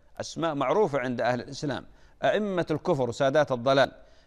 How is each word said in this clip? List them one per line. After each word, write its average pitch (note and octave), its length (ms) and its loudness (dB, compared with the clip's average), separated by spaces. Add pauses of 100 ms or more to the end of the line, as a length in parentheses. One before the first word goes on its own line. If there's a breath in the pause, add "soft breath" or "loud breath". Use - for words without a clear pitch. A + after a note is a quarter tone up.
(200)
أسماء D#3 360 -4
معروفة C#3+ 440 2
عند B2 220 -4
أهل B2 200 0
الإسلام، C3 440 -8 (380 soft breath)
أئمة F#3 480 0
الكفر C#3+ 380 0
وسادات C#3 420 2
الضلال، C3 400 2 (360 soft breath)